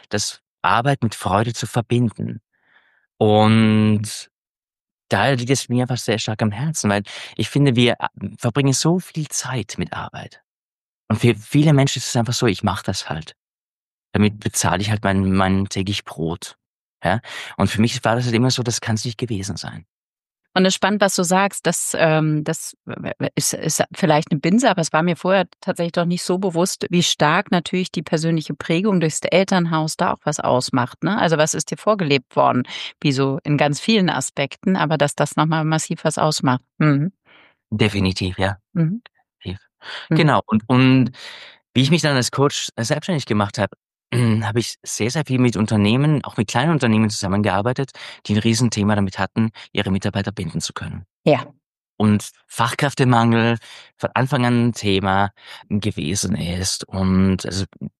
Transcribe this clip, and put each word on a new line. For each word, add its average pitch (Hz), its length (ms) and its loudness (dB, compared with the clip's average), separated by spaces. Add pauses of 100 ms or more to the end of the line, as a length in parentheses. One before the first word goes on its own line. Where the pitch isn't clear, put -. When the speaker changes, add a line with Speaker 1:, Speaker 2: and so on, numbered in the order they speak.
Speaker 1:
das - 320 -6 (220)
Arbeit 117 380 2
mit 113 140 -2
Freude 107 380 0
zu - 120 -8
verbinden. 113 720 -2 (800)
Und 107 1120 2 (800)
da 110 220 2
liegt 120 180 0
es - 200 0
mir 123 160 0
einfach 123 120 -2
sehr 113 220 -2
stark 110 240 -4
am 107 80 2
Herzen, 131 360 -4
weil 104 140 2 (340)
ich - 140 -4
finde, 139 260 2
wir, 120 180 4
äh, - 140 -4 (300)
verbringen 135 360 0
so 170 260 2
viel 156 300 -8
Zeit 123 500 -8
mit 85 120 -6
Arbeit. - 520 -12 (640)
Und 107 80 0
für 117 160 4
viele 147 400 2
Menschen 139 240 2
ist - 120 -6
es - 60 -4
einfach 117 180 0
so, - 120 0
"Ich 95 160 0
mach - 220 -2
das - 260 -6
halt. 78 240 -10 (800)
Damit 107 260 2
bezahle 90 440 -2
ich 107 80 -2
halt 104 120 -2
mein, 95 300 2
mein 95 340 2
täglich 98 380 -4
Brot." - 520 -8 (460)
Ja? 95 180 0 (360)
Und 98 140 0
für 104 100 0
mich 120 220 0
war 113 120 2
das 123 100 -2
halt 117 100 0
immer 123 160 2
so, 127 100 -2
das 113 200 -4
kann's 107 220 -4
nicht 117 140 -8
gewesen 104 400 -6
sein. - 280 -12 (680)
Speaker 2:
Und 185 120 2
es 190 60 2
ist - 40 -2
spannend, 202 240 0
was 196 160 2
du 185 80 0
sagst, 190 420 0
dass, - 320 -2
ähm, 156 460 2
das - 320 -8 (600)
ist, - 180 -2
ist - 280 -2 (140)
vielleicht 156 360 2
eine 151 100 0
Binse, 226 280 4
aber 180 120 2
es 151 100 -4
war 160 100 2
mir 175 140 0
vorher 185 300 2 (160)
tatsächlich 170 320 -4
doch 175 100 0
nicht 175 200 -2
so 185 160 -2
bewusst, 180 500 -2
wie 175 140 4
stark 160 480 2
natürlich 180 380 -2
die 175 120 -6
persönliche 160 520 -2
Prägung 180 460 0
durchs 160 220 -2
Elternhaus 170 720 2
da 185 160 0
auch - 140 -6
was 147 160 -4
ausmacht, 127 640 -2
ne? 196 120 -2
Also 170 200 2
was 156 160 2
ist - 180 -6
dir 160 60 -6
vorgelebt 160 580 -2
worden, 127 280 2 (360)
wie 143 140 0
so 135 320 0
in 147 100 0
ganz 147 240 2
vielen 202 300 2
Aspekten, - 680 -4
aber 156 220 0
dass 143 180 0
das - 220 -2
nochmal 160 260 2
massiv 160 400 -2
was 156 140 -2
ausmacht. 131 460 2 (160)
Mhm. 151 340 2 (560)
Speaker 1:
Definitiv, 98 680 0
ja. 95 200 -2 (160)
Speaker 2:
Mhm. 175 300 0 (360)
Speaker 1:
Definitiv. - 260 -12 (440)
Speaker 2:
Mhm. 160 80 2
Speaker 1:
Genau. 135 300 4
Und, 110 200 0
und 131 440 4 (640)
wie 123 80 4
ich 139 100 2
mich 170 100 4
dann 139 160 2
als 120 120 0
Coach - 380 0 (100)
selbstständig 147 480 -2
gemacht 104 320 -2
hab, 101 140 -2 (420)
<clears throat> - 0 -
hab 113 440 2
ich - 260 -2
sehr, - 260 -4
sehr 151 160 -2
viel 127 140 0
mit 123 160 4
Unternehmen, 113 720 2
auch - 100 -12
mit 113 140 -2
kleinen 147 240 2
Unternehmen 110 360 2
zusammengearbeitet, 104 800 -2 (340)
die - 80 -2
ein 104 60 2
Riesenthema 110 540 2
damit 98 240 0
hatten, 110 340 -2 (200)
ihre 101 180 -2
Mitarbeiter 98 440 -2
binden 82 260 -8
zu - 140 -8
können. - 320 -12 (180)
Speaker 2:
Ja. 139 220 2 (500)
Speaker 1:
Und 104 340 0 (160)
Fachkräftemangel 117 1120 2 (380)
von - 180 -6
Anfang 131 320 0
an 120 220 2
ein 113 60 0
Thema 98 580 0 (380)
gewesen 95 640 -2
ist. 85 540 -4
Und 95 560 2
also 95 180 -4 (360)